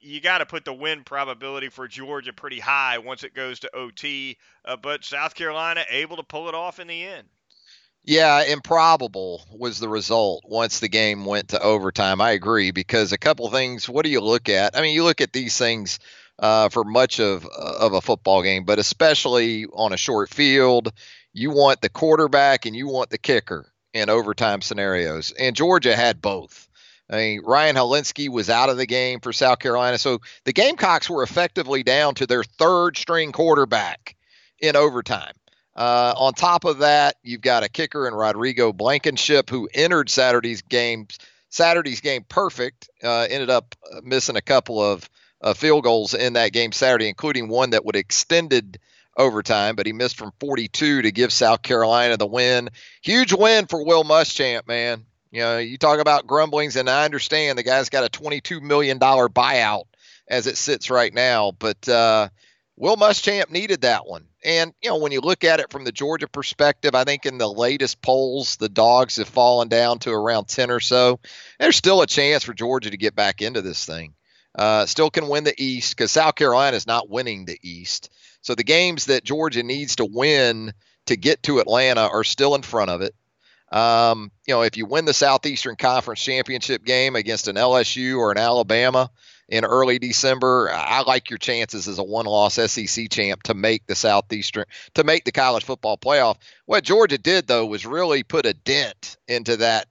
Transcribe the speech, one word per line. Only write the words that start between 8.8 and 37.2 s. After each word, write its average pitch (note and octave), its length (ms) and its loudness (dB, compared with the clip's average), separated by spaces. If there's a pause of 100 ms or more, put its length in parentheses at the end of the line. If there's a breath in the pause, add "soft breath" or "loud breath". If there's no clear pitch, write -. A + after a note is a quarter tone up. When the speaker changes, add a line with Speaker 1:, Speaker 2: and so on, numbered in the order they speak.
Speaker 2:
was A2 300 -8
the A2+ 80 -6
result G#2+ 580 0
once A2+ 360 -4
the A2 80 -4
game G#2 340 0
went G2+ 260 -4
to G#2 120 -2
overtime. F#2+ 580 0
I A2+ 120 4
agree, G2+ 400 0
because F#2+ 420 -2
a G2+ 40 -4
couple A#2+ 320 0
things, B2 380 -4
what C3 160 -2
do D#3 80 -2
you C3 80 2
look A2+ 300 0
at? G2 260 2
I C#3+ 60 -2
mean, D#3 120 -2
you D#3+ 120 0
look D#3+ 160 2
at C3 100 -2
these B2+ 260 -6
things, A#2 420 -4 (380 loud breath)
uh, A2 300 4
for A2+ 160 0
much B2 380 2
of, F#2+ 240 -2
of F2+ 480 -2
a F#2+ 80 0
football F#2+ 420 0
game, F#2+ 220 0
but G#2 120 2
especially A#2 880 0
on G#2+ 260 -4
a F2+ 40 -6
short G#2+ 340 -2
field, B2+ 600 2 (400 loud breath)
you B2 180 -6
want C#3 300 4
the G#2+ 80 -2
quarterback C#3+ 760 2
and A2 100 -8
you C3+ 140 -8
want B2+ 200 -4
the A2 80 -8
kicker G2+ 540 -2 (220)
in G#2+ 160 -2
overtime G#2+ 520 0
scenarios, F2+ 680 -4
and B2+ 240 -2
Georgia C#3+ 400 2
had A2+ 260 0
both. - 460 -8 (420 soft breath)
I G#2+ 80 -4
mean, G#2+ 280 -2
Ryan C#3+ 300 2
Hilinski C3+ 540 -2
was A2 200 -4
out A#2+ 200 4
of B2+ 80 0
the B2+ 80 -2
game B2+ 340 -2
for A#2+ 140 -8
South B2+ 260 2
Carolina, B2 380 0
so B2 240 -2 (240 loud breath)
the C3 80 -2
Gamecocks F#3+ 560 2
were D#3+ 120 -4
effectively C#3 600 -2
down C#3 320 2
to C3+ 100 -2
their A#2+ 180 0
third F3 540 2
string D#3+ 360 -2
quarterback B2+ 840 0 (440 soft breath)
in D3+ 160 2
overtime. B2 580 0 (420)
Uh, A#2+ 420 2
on C3 160 2
top F3 320 0
of D3+ 140 0
that, D3 420 4